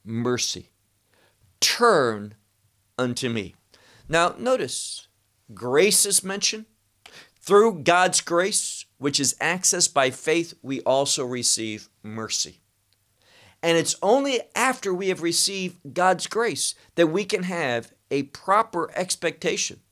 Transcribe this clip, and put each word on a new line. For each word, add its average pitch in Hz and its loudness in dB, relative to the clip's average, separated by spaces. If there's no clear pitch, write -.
mercy. 117 -4
Turn 120 2
unto 123 -2
me." 110 -6
Now, 170 2
notice, 226 -6
grace 131 2
is 202 0
mentioned. 208 -4
Through 202 6
God's 180 4
grace, - -2
which 143 0
is 131 0
accessed 175 0
by 131 4
faith, 165 -2
we 131 -6
also 139 2
receive 113 -4
mercy. 107 -8
And 165 4
it's 151 -2
only 254 2
after 233 0
we 190 -4
have 160 -2
received 180 -2
God's 180 2
grace 208 -4
that 170 6
we 185 0
can 190 -2
have 143 -4
a 139 0
proper 190 -2
expectation 180 -4